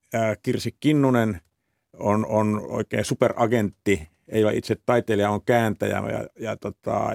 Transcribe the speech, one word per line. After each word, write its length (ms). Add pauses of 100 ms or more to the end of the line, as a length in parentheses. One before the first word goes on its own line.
(140)
ää, 220
Kirsi 440
Kinnunen 600 (580)
on, 260
on 440
oikein 360
superagentti, 1040 (200)
ei 160
ole 100
itse 220 (100)
taiteilija, 440
on 120
kääntäjä 720
ja, 160 (120)
ja, 180
tota, 580